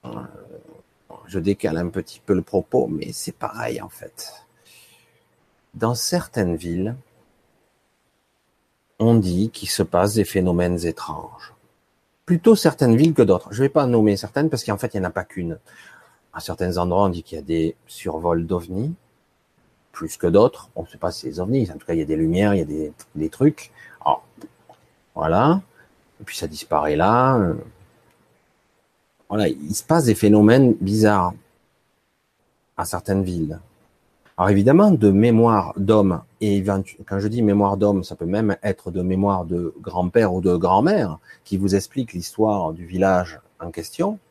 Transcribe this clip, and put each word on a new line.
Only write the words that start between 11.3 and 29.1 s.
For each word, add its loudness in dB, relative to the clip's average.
Plutôt 4
certaines 4
villes 4
que 2
d'autres. 2
Je -2
vais 2
pas 2
nommer 2
certaines -4
parce -6
qu'en -4
fait, -8
il -4
n'y -4
en -4
a -12
pas -6
qu'une. -10
À -12
certains -6
endroits, 0
on 0
dit -8
qu'il -14
y -12
a -18
des -2
survols -4
d'ovnis, -6
plus -12
que -2
d'autres. 2
On -12
ne -12
sait -20
pas -6
si -14
c'est -10
des -12
ovnis. -2
En -16
tout -18
cas, -6
il -2
y -4
a -6
des -4
lumières, 0
il 0
y -2
a -4
des, -8
des -6
trucs. -2
Alors, -2
voilà. 2
Et -18
puis -16
ça -8
disparaît -2
là. 2